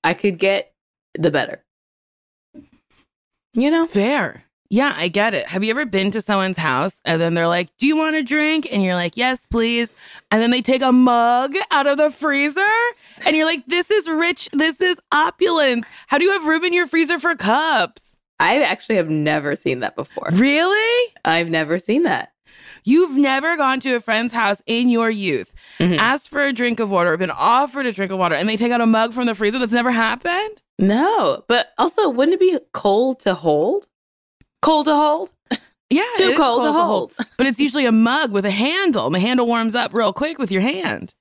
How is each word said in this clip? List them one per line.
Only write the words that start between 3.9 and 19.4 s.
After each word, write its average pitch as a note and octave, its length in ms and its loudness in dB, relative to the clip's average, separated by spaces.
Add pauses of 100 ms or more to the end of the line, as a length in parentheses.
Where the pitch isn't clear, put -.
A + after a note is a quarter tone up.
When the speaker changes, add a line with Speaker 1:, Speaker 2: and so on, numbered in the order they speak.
Speaker 2:
Yeah, C4+ 260 2
I E3 120 -2
get G3+ 260 0
it. C3+ 140 -4
Have F#3 140 -4
you A3 80 0
ever C#4 140 -2
been G3 280 0
to G#3+ 100 -4
someone's F#3+ 340 -2
house D#3 380 -2 (100)
and E3 160 0
then E3+ 140 0
they're E3+ 140 0
like, F3 280 -2
"Do B3+ 100 -2
you D4+ 80 2
want D#4 220 0
a D#4 60 -2
drink?" D4+ 500 -2
And G3+ 100 0
you're F#3 120 0
like, F3 240 -4
"Yes, B3+ 280 -2
please." A#3 480 0 (360)
And G#3+ 100 2
then A#3 100 2
they B3 120 0
take C4 180 2
a C4 120 2
mug B3 600 4 (160)
out C#4 160 2
of C#4+ 120 0
the D4+ 120 4
freezer D4 520 -2 (640)
and D#4 100 2
you're D#4 80 2
like, D#4+ 220 -2
"This F4 240 -2
is G4+ 180 0
rich. E4 460 -2
This D4+ 260 0
is F4+ 160 0 (160)
opulence. D4+ 720 0 (220)
How C#4+ 100 0
do D#4+ 80 2
you G4 80 4
have E4+ 140 -2
room D#4+ 180 0
in F4+ 80 -2
your F4 140 0
freezer E4 320 -2
for D#4+ 160 -2
cups?" A#3+ 840 -2 (240)
Speaker 1:
I A3 220 2
actually G3 340 -2
have E3 140 0
never D3+ 460 -2